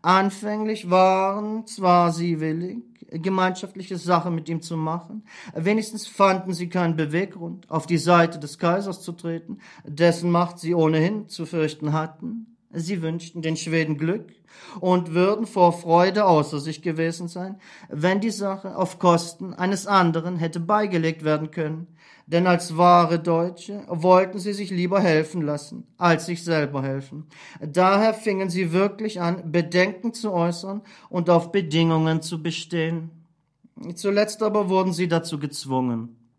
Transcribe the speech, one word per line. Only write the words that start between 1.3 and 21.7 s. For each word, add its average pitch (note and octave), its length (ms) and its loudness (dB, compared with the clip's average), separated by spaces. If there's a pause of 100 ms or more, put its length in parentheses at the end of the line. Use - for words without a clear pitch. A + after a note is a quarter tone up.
zwar F3 460 4
sie E3 280 -2
willig, E3+ 420 -6 (280)
gemeinschaftliche F#3 880 -4
Sache E3+ 320 2
mit D#3+ 180 -4
ihm E3 140 -6
zu E3 140 -8
machen, E3 480 -6 (300)
wenigstens G#3+ 520 -2
fanden F#3 460 2
sie F3 160 -6
keinen E3+ 280 0
Beweggrund, E3+ 760 -4
auf D#3 160 -2
die E3+ 120 2
Seite E3+ 400 4
des D3 200 -12
Kaisers F#3 440 -2
zu F3 100 -10
treten, E3 460 -10 (260)
dessen E3+ 460 2
Macht E3+ 280 0
sie E3+ 160 -2
ohnehin E3 540 2
zu E3 180 -10
fürchten D#3 460 -4
hatten. D#3 640 -6 (160)
Sie E3+ 280 -6
wünschten E3 420 -8
den D#3+ 140 -2
Schweden D#3 400 -2
Glück E3 360 -4 (480)
und F3+ 340 0
würden G3+ 320 2
vor F3 260 4
Freude F3+ 540 4
außer D3+ 320 4
sich D#3 240 -8
gewesen E3 460 -4
sein, F#3 300 -10 (300)
wenn F#3 320 0
die A3+ 100 -2
Sache G3 460 -6
auf F3+ 220 -2
Kosten F3 560 2
eines F#3+ 320 -2
anderen F3 500 2
hätte E3+ 240 -4
beigelegt E3 640 0
werden D3+ 260 0
können. D#3+ 360 -8 (400)